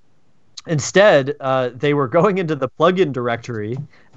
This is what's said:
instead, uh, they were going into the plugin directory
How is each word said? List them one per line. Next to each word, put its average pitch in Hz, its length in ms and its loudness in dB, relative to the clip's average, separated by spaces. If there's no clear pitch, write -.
instead, 156 720 2
uh, 131 340 -2
they 143 200 -2
were 143 140 0
going 170 300 2
into 160 180 -2
the 131 120 -4
plugin 170 460 0
directory 117 640 -6